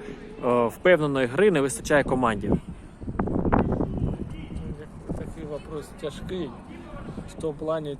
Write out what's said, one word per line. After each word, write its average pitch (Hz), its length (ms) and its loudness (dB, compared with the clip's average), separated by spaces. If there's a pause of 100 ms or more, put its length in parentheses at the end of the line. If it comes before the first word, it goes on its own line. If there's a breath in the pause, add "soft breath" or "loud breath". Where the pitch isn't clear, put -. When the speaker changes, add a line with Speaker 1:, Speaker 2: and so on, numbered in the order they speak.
(440 loud breath)
Speaker 1:
е, 120 220 4
впевненої 143 600 4
гри 156 240 6
не 160 100 6
вистачає 139 440 4
команді? 110 460 2 (2750)
Speaker 2:
Такий 160 320 -10
вопрос 147 380 -8 (120)
тяжкий. 160 500 -6 (760)
В - 120 -14
тому 160 140 -2
плані, 156 460 -4